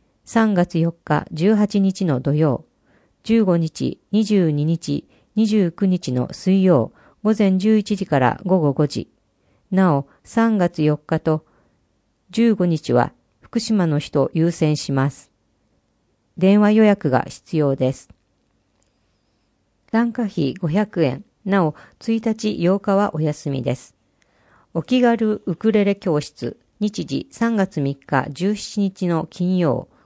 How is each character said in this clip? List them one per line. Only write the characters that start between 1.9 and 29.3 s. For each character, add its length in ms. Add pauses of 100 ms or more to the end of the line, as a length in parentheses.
の 160
土 140
曜、 300 (600)
十 180
五 140
日、 420 (140)
二 100
十 300
二 140
日、 420 (260)
二 140
十 240
九 140
日 260
の 200
水 300
曜、 300 (320)
午 120
前 220
十 180
一 200
時 100
か 140
ら 240
午 160
後 120
五 140
時。 240 (640)
な 240
お、 100 (160)
三 360
月 260
四 120
日 220
と 260 (840)
十 240
五 120
日 260
は 200 (420)
福 60
島 260
の 140
人 340
優 160
先 260
し 140
ま 200
す。 200 (1080)
電 240
話 120
予 100
約 260
が 200
必 280
要 200
で 160
す。 160 (1800)
参 180
加 140
費 300
五 140
百 360
円。 200 (200)
な 200
お、 120 (240)
一 140
日 520
八 140
日 160
は 180
お 60
休 300
み 120
で 140
す。 180 (760)
お 100
気 180
軽 460
ウ 80
ク 160
レ 140
レ 100
教 260
室。 380 (220)
日 260
時 240
三 240
月 260
三 140
日 360
十 260
七 240
日 260
の 240